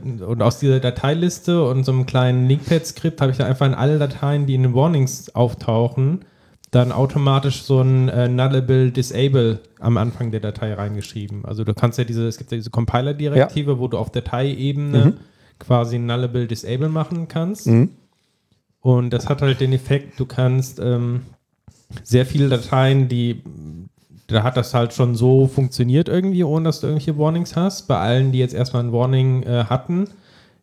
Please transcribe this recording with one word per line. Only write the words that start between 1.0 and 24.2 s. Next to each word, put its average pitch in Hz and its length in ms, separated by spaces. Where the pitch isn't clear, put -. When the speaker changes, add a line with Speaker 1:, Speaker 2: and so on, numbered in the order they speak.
Speaker 1:
und 131 200
so 131 80
einem 131 140
kleinen 127 420
Linkpad-Skript 160 720
habe 135 100
ich 131 60
dann 131 100
einfach 131 200
in 135 80
alle 147 240
Dateien, 143 480
die 135 80
in 131 80
den 123 120
Warnings 139 600
auftauchen, 120 880
dann 123 220
automatisch 139 720
so 131 180
ein, 131 260
äh, 123 200
Nullable 131 600
Disable 127 720
am 117 180
Anfang 117 320
der 110 100
Datei 107 320
reingeschrieben. 104 720
Also 107 200
du 107 100
kannst 117 240
ja 127 60
diese, 117 220
es 113 120
gibt - 140
ja 127 40
diese 113 140
Compiler-Direktive, 143 1040
Speaker 2:
Ja. 127 60
Speaker 1:
wo 123 100
du 110 100
auf 110 140
Dateiebene 131 920
Speaker 2:
Mhm. 185 80
Speaker 1:
quasi 120 380
ein 120 100
Nullable 120 400
Disable 120 420
machen 160 400
kannst. 175 380
Speaker 2:
Mhm. 120 240
Speaker 1:
Und 123 300
das 127 180
hat 139 140
halt 135 180
den 131 140
Effekt, 139 440
du 131 60
kannst, 127 560
ähm, 120 420
sehr 123 220
viele 139 240
Dateien, 131 600
die, 120 340